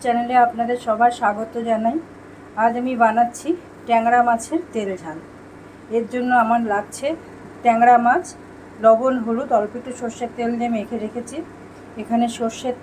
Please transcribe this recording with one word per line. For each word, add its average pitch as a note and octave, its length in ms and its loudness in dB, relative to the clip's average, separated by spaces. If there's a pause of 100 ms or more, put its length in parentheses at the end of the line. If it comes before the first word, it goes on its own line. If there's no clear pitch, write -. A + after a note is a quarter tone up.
চ্যানেলে A#3+ 320 -2 (100)
আপনাদের A#3 400 -4
সবার A#3 340 4
স্বাগত A3 340 -2 (160)
জানাই। A3+ 280 0 (680)
আজ A#3 180 2
আমি B3+ 120 -4 (100)
বানাচ্ছি A#3+ 460 0 (380)
ট্যাংরা A#3 400 4
মাছের A#3+ 340 0 (120)
তেল G#3 160 -4 (120)
ঝাল। D#3+ 180 -12 (760)
এর A#3 180 0
জন্য B3 180 -2 (120)
আমার A#3 180 2 (120)
লাগছে G#3 340 -6 (560)
ট্যাংরা A#3+ 320 6 (100)
মাছ, C#4 200 2 (580)
লবণ, A3+ 320 6 (100)
হলুদ, A#3 320 -2
অল্প G#3 220 -2
একটু B3+ 120 -12 (100)
সর্ষের A#3 360 -8
তেল A#3 220 -2
দিয়ে A#3+ 160 -2
মেখে A3 300 -6
রেখেছি। A#3+ 320 -10 (640)
এখানে A#3 240 0 (120)
সর্ষের B3 460 -4